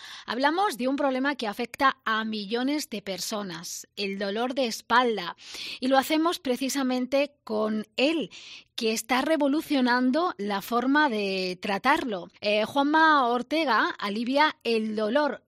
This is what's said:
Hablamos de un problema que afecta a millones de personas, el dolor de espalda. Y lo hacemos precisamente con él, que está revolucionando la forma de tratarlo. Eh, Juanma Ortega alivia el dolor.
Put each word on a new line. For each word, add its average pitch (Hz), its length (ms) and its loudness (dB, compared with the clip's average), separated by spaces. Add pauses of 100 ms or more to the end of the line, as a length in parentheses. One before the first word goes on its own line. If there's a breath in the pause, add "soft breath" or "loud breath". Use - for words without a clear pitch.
(280 loud breath)
Hablamos 302 500 0
de 247 100 -2
un 269 80 0
problema 277 380 0
que 226 140 -6
afecta 254 580 0
a 220 180 0
millones 233 680 -4
de 202 100 -8
personas, 185 920 -8
el 196 240 -4
dolor 220 340 -2
de 254 140 0
espalda. 226 680 0 (440 loud breath)
Y - 80 -4
lo 262 100 4
hacemos 311 400 2
precisamente 262 960 -2 (120)
con 214 420 -2 (100)
él, 277 340 0 (460 loud breath)
que 220 180 -2
está 254 300 -2
revolucionando 285 1120 2
la 202 240 -4
forma 269 480 2
de 190 500 -2
tratarlo. 208 680 0 (140)
Eh, 208 220 2
Juanma 294 640 4
Ortega 247 680 2
alivia 247 680 0
el 220 320 0
dolor. 254 520 0